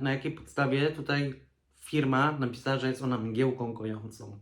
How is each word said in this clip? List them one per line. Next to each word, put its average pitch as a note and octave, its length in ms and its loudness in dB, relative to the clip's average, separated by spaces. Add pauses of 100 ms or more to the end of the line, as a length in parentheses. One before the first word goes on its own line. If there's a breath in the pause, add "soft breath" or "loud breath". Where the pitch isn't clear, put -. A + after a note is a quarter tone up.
na C3+ 120 0
jakiej C3+ 200 -2
podstawie C#3 580 2
tutaj C#3+ 500 -2 (400)
firma C#3 580 4
napisała, C3 400 0
że C3 100 0
jest C3 140 -2
ona B2+ 160 0
mgiełką A#2 560 0
kojącą. G#2+ 680 -8